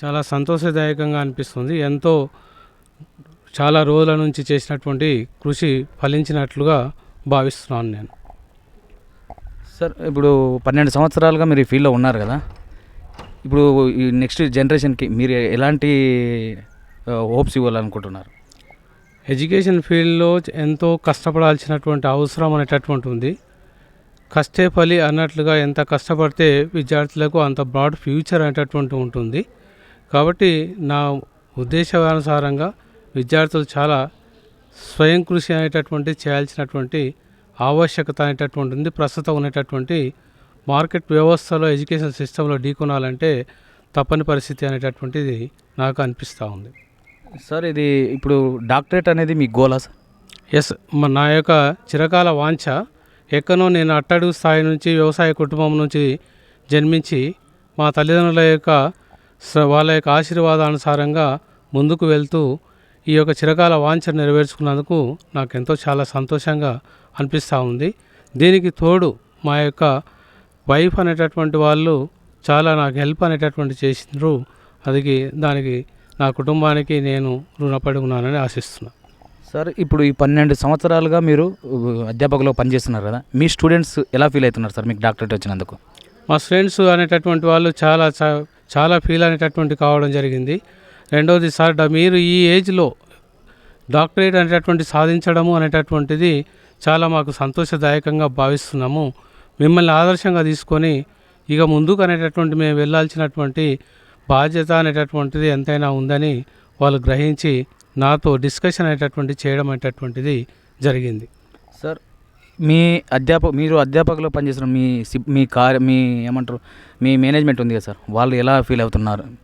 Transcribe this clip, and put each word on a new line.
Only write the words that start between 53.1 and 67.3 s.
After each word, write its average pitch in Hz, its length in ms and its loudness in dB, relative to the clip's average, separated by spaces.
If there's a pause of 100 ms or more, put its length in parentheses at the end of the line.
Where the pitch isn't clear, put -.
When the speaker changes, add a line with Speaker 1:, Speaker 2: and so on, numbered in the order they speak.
Speaker 1:
ఎక్కనో 180 360 2
నేను 160 260 2
అట్టడుగు 170 380 0
స్థాయి 156 300 2
నుంచి, 160 320 0
వ్యవసాయ 156 380 2
కుటుంబం 151 460 -2
నుంచి 147 420 -2 (520)
జన్మించి, 151 640 0 (440)
మా 151 120 2
తల్లిదండ్రుల 165 500 2
యొక్క 156 520 4 (500)
స-, - 160 -2
వాళ్ళ 151 320 4
యొక్క 156 180 2
ఆశీర్వాదానుసారంగా 151 1300 0 (360)
ముందుకు 151 320 0
వెళ్తూ 151 520 0 (500)
ఈ 151 80 2
యొక్క 156 140 2
చిరకాల 160 440 2
వాంఛ 156 380 0
నెరవేర్చుకున్నందుకు 147 1080 0 (160)
నాకెంతో 135 420 -4 (120)
చాలా 139 160 0
సంతోషంగా 143 760 -4 (400)
అనిపిస్తూ 143 420 -2